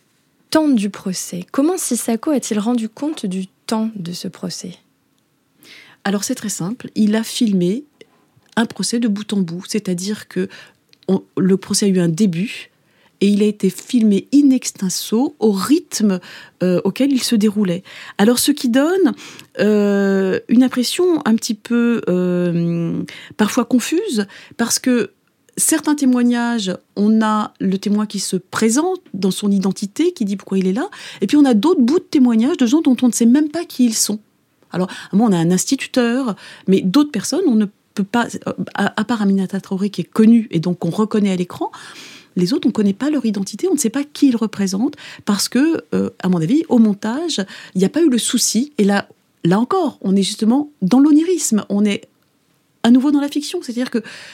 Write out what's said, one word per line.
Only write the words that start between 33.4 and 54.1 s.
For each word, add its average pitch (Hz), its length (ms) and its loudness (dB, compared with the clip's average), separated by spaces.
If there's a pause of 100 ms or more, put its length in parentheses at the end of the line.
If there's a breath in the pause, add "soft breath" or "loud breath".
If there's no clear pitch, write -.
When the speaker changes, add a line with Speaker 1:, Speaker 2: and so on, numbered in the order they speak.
Speaker 2:
pas 339 160 -6
qui 254 200 0
ils 226 80 2
sont. 214 260 -2 (520)
Alors, 185 160 -2 (260 loud breath)
moi, 220 160 4
on - 20 4
a 180 60 4
un 170 140 2
instituteur, 240 840 0 (300 loud breath)
mais 190 160 4
d'autres 294 300 2
personnes, 277 340 -2
on 254 80 2
ne 214 120 2 (280)
peut 202 100 -2
pas, 233 260 -2 (180)
euh, - 60 -4 (200)
à, - 260 -4
à 214 40 0
part 220 180 -2
Aminata 196 400 0
Traoré, 196 300 -4
qui 180 100 -6
est - 40 -6
connue 226 440 4
et 170 100 -2
donc 175 200 -2
qu'on 170 100 -4
reconnaît 208 420 0
à 185 40 -2
l'écran, - 360 -6 (640 loud breath)
les 180 160 0
autres, 349 120 0
on 262 40 2
ne 190 40 0
connaît 202 200 0
pas 269 160 -4
leur 285 160 -2
identité, 208 420 -4
on 381 60 0
ne - 40 0
sait 226 120 0
pas 285 160 -4
qui - 240 2
ils 226 80 2
représentent, 202 580 -2 (300 loud breath)
parce 202 240 -2
que, 311 340 0 (100)
euh, 190 180 -2 (120)
à 180 60 0
mon 175 120 2
avis, 262 280 2
au 247 80 4
montage, 226 640 0 (340 loud breath)
il 185 40 -2
n'y 180 40 2
a - 60 4
pas 311 120 0
eu 330 80 4
le 247 80 2
souci. - 600 -2
Et 208 80 4
là, 202 240 0 (340)
là 180 160 4
encore, 320 400 0
on 190 160 0
est 196 60 2
justement 233 500 0 (100)
dans 240 200 4
l'onirisme, 302 640 2
on 202 160 0
est 202 240 -2 (760)
à 226 60 4
nouveau 262 220 4
dans 285 80 2
la 285 80 -4
fiction, 294 340 -6
c'est-à-dire 247 300 -8
qu'il 233 100 -2 (320 loud breath)